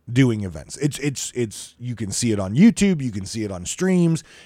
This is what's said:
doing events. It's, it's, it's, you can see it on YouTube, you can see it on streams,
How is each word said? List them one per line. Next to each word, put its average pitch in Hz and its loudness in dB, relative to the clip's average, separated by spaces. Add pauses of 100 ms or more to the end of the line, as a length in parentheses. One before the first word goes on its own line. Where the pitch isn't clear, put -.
doing 117 2
events. 78 -12
It's, 143 -2
it's, 139 -6
it's, 117 -6
you 120 -8
can 104 -6
see 120 0
it 101 0
on 98 -4
YouTube, 190 6
you 127 -4
can 98 -8
see 110 -8
it 101 -6
on 90 -10
streams, 175 2 (220)